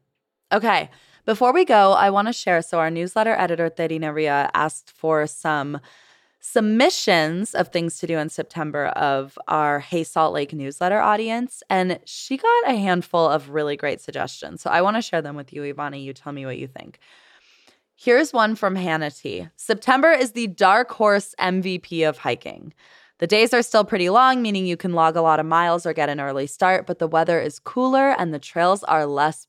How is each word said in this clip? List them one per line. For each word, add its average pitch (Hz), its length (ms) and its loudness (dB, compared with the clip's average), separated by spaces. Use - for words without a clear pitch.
Okay. 196 360 2
Before 247 280 4
we 359 120 4
go, 202 280 6
I 196 160 4
wanna 202 240 0
share, 175 280 0
so 170 180 -4
our 160 120 0
newsletter 185 440 -2
editor, 170 340 0
Therina 160 440 -4
Ria, 147 400 0
asked - 380 -4
for 156 360 0
some 147 520 -6
submissions 214 1120 0
of 180 140 -2
things 170 320 -6
to 170 80 -6
do 165 100 -2
in 151 120 -4
September 151 580 -6
of 139 500 -2
our 147 320 0
Hey 165 240 -6
Salt 156 300 0
Lake 143 200 -4
newsletter 156 460 -4
audience. 226 720 -2
And 185 360 0
she - 320 -10
got 466 320 2
a 247 60 0
handful 175 520 0
of 143 220 0
really 147 260 -2
great 143 260 -6
suggestions. - 600 -10
So - 80 -6
I 170 120 4
wanna 214 200 0
share 170 200 -4
them 147 140 -12
with 139 160 -14
you, 147 100 -12
Ivana. 143 420 -10
You 135 100 -12
tell 143 200 -14
me 135 120 -10
what 127 140 -8
you 135 80 -10
think. - 320 -20
Here's 262 300 4
one 220 240 2
from 196 200 -2
Hannah 160 360 -4
T. 90 460 -12
"September 262 540 2
is 262 200 2
the 233 160 -6
dark 202 420 2
horse 202 480 0
M 185 240 0
V 185 160 -4
P 165 260 -4
of 151 160 0
hiking. 117 540 -8
The 170 100 -2
days 220 260 4
are 240 80 4
still 214 220 2
pretty 185 260 -2
long, 254 320 4
meaning 202 240 -2
you 175 120 -2
can 180 160 -4
log 160 240 2
a 170 40 2
lot 156 200 4
of 156 40 -4
miles 170 400 2
or 165 60 -2
get 151 160 -2
an 147 140 -6
early 139 260 -6
start, 185 400 0
but - 120 -6
the 165 100 0
weather 165 320 2
is - 180 -6
cooler 262 520 2
and 170 220 -2
the 143 60 -8
trails 180 460 0
are 156 200 2
less 147 440 -2